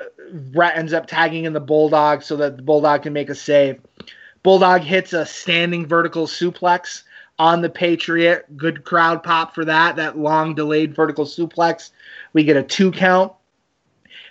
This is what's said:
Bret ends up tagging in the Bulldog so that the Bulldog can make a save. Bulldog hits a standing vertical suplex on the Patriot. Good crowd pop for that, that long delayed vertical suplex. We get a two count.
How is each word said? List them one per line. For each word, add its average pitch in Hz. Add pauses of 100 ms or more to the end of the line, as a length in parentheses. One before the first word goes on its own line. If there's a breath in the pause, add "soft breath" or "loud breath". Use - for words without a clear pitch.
(340)
Bret 156
ends 160
up 165
tagging 165
in 156
the 147
Bulldog 151
so 156
that 143
the 131
Bulldog 147
can 151
make 143
a 139
save. 143 (640 loud breath)
Bulldog 185
hits 180
a 156
standing 170
vertical 165
suplex 175 (360 loud breath)
on 170
the 165
Patriot. 170
Good 151
crowd 170
pop 165
for 165
that, 160
that 156
long 156
delayed 151
vertical 156
suplex. 165 (420 loud breath)
We 156
get 147
a 131
two 190
count. 185 (1000 loud breath)